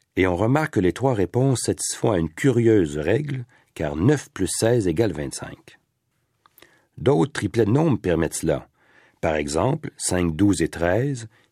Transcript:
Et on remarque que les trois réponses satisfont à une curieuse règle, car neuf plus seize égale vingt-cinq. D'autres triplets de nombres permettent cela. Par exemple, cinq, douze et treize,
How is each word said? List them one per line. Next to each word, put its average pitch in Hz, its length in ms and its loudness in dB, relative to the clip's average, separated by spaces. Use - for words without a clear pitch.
Et 92 100 2
on 87 80 0
remarque 131 380 0
que 110 80 0
les 90 120 2
trois 131 200 0
réponses 120 480 0
satisfont - 500 -4
à 95 60 0
une 80 120 -2
curieuse 110 680 2
règle, 127 480 -2
car 73 220 -4
neuf 113 380 2
plus 95 140 -4
seize 113 400 0
égale 87 260 0
vingt-cinq. 69 680 -12
D'autres 151 340 2
triplets 107 340 0
de 98 60 0
nombres 143 280 2
permettent 82 340 0
cela. 76 340 -2
Par 78 140 0
exemple, 78 640 -2
cinq, 87 380 -2
douze 92 260 2
et 78 80 0
treize, 113 580 -2